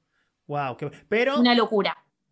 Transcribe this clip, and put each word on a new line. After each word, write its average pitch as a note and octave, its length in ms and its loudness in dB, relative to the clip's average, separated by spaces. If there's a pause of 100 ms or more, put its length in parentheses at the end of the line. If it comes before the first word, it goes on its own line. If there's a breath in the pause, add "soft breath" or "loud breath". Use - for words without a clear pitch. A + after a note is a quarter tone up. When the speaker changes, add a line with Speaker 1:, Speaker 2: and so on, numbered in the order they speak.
(460)
Speaker 1:
Guau, C#3+ 320 -6
qué... D3 120 -8 (200 loud breath)
Pero B3 280 0
Speaker 2:
Una A#3+ 160 4
locura. G#3 440 0 (340)